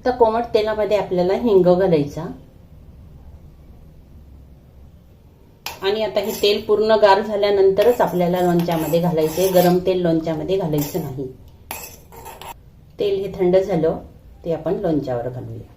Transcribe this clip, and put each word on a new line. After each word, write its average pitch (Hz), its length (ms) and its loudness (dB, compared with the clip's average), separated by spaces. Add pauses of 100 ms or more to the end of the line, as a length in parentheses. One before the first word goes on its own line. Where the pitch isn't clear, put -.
तर 254 60 2
कोमट 233 320 2 (100)
तेलामध्ये 214 440 0
आपल्याला 185 360 0
हिंग 220 280 4
घालायचा 175 640 2 (3500)
आणि 208 220 -2
आता 208 160 -2
हे 202 120 -4
तेल 214 300 0
पूर्ण 214 300 0
गार 208 300 6
झाल्यानंतरच 202 800 2
आपल्याला 175 400 0
लोणच्यामध्ये 170 580 0
घालायचंय, 160 480 0
गरम 180 300 4
तेल 180 240 0
लोणच्यामध्ये 165 560 -2
घालायचं 151 420 -4
नाही. 135 280 -8 (1700)
तेल 196 260 -2
हे 185 140 -8
थंड 180 180 4
झालं, 170 400 0 (480)
ते 170 80 -2
आपण 160 200 -4
लोणच्यावर 131 560 -4
घालूया. 113 480 -12